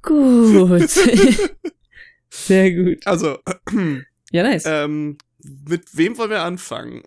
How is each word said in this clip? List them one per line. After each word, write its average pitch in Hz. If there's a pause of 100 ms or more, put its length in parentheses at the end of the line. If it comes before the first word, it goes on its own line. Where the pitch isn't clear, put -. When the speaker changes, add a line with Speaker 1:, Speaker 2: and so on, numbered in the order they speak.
Speaker 1:
Gut. 226
Speaker 2:
<laughs> -
Speaker 1:
Sehr 190
gut. 180
Speaker 2:
Also, 165 (320)
<clears throat> 156
Speaker 1:
Ja, 175
nice. 220
Speaker 2:
ähm, 151 (500)
mit 175
wem 208
wollen 220
wir 202
anfangen? 170